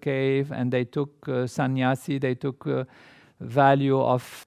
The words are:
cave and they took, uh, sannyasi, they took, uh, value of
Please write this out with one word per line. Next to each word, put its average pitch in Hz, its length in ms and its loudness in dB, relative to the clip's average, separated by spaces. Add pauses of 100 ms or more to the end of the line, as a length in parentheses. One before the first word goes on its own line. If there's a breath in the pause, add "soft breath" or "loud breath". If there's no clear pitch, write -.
cave 135 500 0
and 123 200 -2
they 127 120 2
took, 143 440 -8
uh, 127 200 -2
sannyasi, 131 720 0
they 131 180 -2
took, 131 320 -8
uh, 131 180 -2 (540 soft breath)
value 139 580 4
of 127 500 0